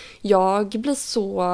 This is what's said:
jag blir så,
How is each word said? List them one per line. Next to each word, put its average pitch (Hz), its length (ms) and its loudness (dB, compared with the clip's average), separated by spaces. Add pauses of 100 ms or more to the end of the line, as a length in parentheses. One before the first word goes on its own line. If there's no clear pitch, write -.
(220)
jag 196 480 2
blir 240 260 -2
så, 196 460 -4 (120)